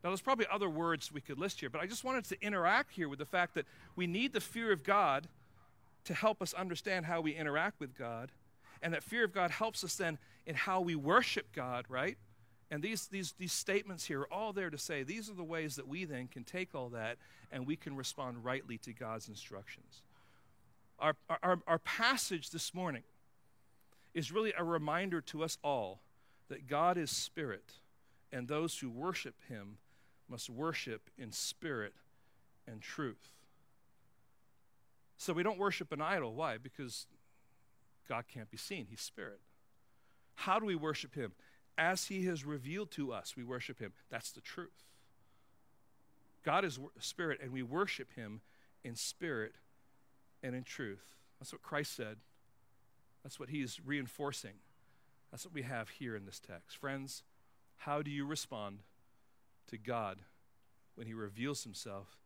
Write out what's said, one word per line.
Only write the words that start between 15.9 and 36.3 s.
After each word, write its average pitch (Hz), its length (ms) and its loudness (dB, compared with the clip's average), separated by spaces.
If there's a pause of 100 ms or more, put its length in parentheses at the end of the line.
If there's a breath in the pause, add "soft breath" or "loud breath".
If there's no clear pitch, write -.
then 127 240 -4
can 123 160 -10
take 180 300 -4
all 127 140 -4
that 117 300 -2 (340 loud breath)
and 127 140 -4
we 156 100 2
can 143 180 -8
respond 127 500 -4
rightly 123 340 -2
to 120 140 -12
God's 110 360 -6
instructions. - 720 -14 (960 soft breath)
Our, 151 160 4 (280)
our, 180 240 6
our 165 120 6
passage 226 720 2
this - 240 -4
morning 160 300 -2 (1080 soft breath)
is 156 200 -2
really 214 240 4
a 175 80 0
reminder 165 560 2
to 156 240 -2
us 160 180 -2
all 110 380 0 (480 soft breath)
that 143 180 -10
God 160 320 6
is 151 120 2
spirit, - 640 -4 (580 soft breath)
and 123 160 -4
those 156 300 0
who 131 120 -4
worship 139 460 -4 (120)
him 101 300 -10 (500 soft breath)
must 123 200 -8
worship 127 680 -4
in 113 140 -10
spirit 117 600 -2 (720 soft breath)
and 110 140 -10
truth. - 500 -6 (1900)
So - 140 -2
we 170 100 2
don't 196 160 2
worship 190 340 2
an 147 80 -4
idol. 156 340 2